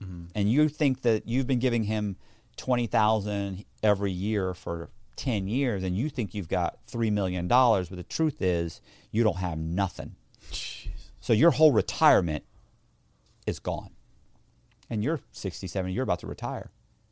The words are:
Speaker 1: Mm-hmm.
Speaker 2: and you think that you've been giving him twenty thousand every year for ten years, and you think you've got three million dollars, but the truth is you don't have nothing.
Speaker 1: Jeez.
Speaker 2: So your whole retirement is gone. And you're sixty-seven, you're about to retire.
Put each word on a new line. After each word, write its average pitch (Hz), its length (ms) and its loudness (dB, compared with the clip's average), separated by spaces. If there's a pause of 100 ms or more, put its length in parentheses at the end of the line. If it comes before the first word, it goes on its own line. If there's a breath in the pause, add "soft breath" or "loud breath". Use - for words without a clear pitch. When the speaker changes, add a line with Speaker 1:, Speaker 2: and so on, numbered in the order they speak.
Speaker 1:
Mm-hmm. 90 240 -10 (100)
Speaker 2:
and 104 160 2
you 151 200 4
think 139 320 0
that 110 260 0
you've 123 180 0
been 127 120 0
giving 117 260 2
him 104 320 -2 (400 soft breath)
twenty 123 300 -2
thousand 101 800 0 (180)
every 101 300 2
year 95 420 -2
for 82 340 -6 (280)
ten 104 300 -2
years, 113 360 -2
and 92 140 0
you 135 120 0
think 113 240 -4
you've 92 160 -6
got 87 380 -2
three 117 240 -2
million 90 380 0
dollars, 113 420 4
but 92 60 -8
the 90 60 -8
truth - 380 -2
is 85 400 0 (300 soft breath)
you 113 140 2
don't 90 140 2
have 87 200 -2
nothing. 87 560 -2 (360)
Speaker 1:
Jeez. - 380 -8 (320)
Speaker 2:
So - 140 0
your 143 160 6
whole 143 220 6
retirement 104 720 2 (1040)
is 95 120 -2
gone. - 320 -6 (1000)
And 107 160 -2
you're 151 160 -2 (120)
sixty-seven, 92 600 -6
you're 120 120 -2
about 92 160 -2
to 87 60 -12
retire. 120 440 -8 (400)